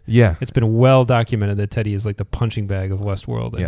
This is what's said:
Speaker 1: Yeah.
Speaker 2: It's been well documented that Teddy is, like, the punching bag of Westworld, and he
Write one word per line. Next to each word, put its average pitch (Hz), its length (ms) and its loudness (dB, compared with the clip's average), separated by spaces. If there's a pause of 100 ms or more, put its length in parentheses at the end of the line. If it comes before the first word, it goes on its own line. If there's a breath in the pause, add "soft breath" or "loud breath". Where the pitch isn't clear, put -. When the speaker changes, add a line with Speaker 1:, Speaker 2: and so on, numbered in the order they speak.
Speaker 1:
Yeah. 113 340 4
Speaker 2:
It's 127 100 -6
been 113 260 0
well 127 280 6
documented 113 520 0
that 104 120 -4
Teddy 107 240 -4
is, 101 100 -4
like, 104 140 -4
the 101 80 -6
punching 110 400 -4
bag 95 260 -4
of 98 100 -4
Westworld, 113 480 -6
and 113 100 -8
he 110 80 -2